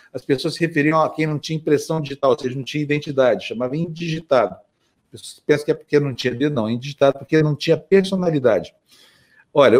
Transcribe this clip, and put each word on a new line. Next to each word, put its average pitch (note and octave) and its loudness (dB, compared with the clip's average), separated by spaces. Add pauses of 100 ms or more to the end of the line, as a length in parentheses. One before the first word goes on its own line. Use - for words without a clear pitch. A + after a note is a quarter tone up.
(140)
as - -10
pessoas D3 -2
se - -8
referiam D#3+ 2
a C#3 0
quem D#3 -2
não D3+ -2
tinha D#3+ -6
impressão D#3 0
digital, C3+ 0
ou A#2 0
seja, B2+ -6
não C3+ -8
tinha D3 -6
identidade, C3+ 0
chamava B2 -6
indigitado. D#3+ -2 (580)
As A#2 -20
pessoas - -20
pensam D3 2
que D#3 0
é D3+ 0
porque D3 0
não C#3+ -2
tinha B2 -4
dedo, D3 -2
não, A2 -2
indigitado C3+ 0
porque D#3 2
não D3+ 2
tinha D#3+ 2
personalidade. D#3+ 0 (840)
Olha, B2+ 8